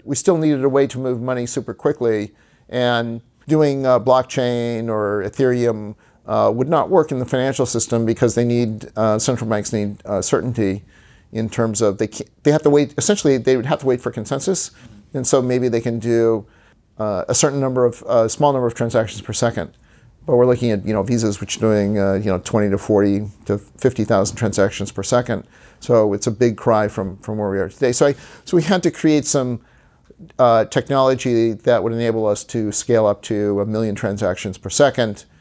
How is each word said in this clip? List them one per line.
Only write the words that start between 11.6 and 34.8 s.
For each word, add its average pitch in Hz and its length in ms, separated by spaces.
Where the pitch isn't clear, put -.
of 101 160
they 110 100
ca-, - 180
they 143 80
have 151 120
to 151 60
wait, 143 280
essentially 147 400
they 131 200
would 117 80
have 151 140
to 135 60
wait 127 140
for 123 100
consensus. 139 640
And 131 140
so 135 140
maybe 123 260
they 117 140
can 117 180
do, 113 460
uh, 104 300
a - 80
certain 143 240
number 131 240
of, 117 240
a 113 220
small 143 240
number 123 140
of 113 60
transactions 113 460
per - 140
second. 117 380
But 131 120
we're 123 80
looking 120 260
at, 98 140
you 107 80
know, 98 100
Visas, 110 380
which - 160
are - 20
doing, 104 400
uh, 98 140
you 101 180
know, 90 60
twenty 104 320
to 98 80
forty 101 500
to 101 100
fifty - 480
thousand 101 320
transactions 101 560
per 98 100
second. 123 400
So 107 320
it's 101 140
a 117 40
big 113 240
cry 107 320
from, 98 300
from 107 200
where 104 120
we 98 100
are 90 80
today. 123 240
So 143 160
I, 139 80
so - 100
we 165 80
had 185 200
to 160 80
create 151 340
some, 127 340
uh, 117 260
technology 127 840
that 110 320
would 113 80
enable 113 340
us 104 200
to 107 260
scale 110 340
up 104 180
to 104 360
a 101 60
million 107 280
transactions 101 640
per - 120
second 123 560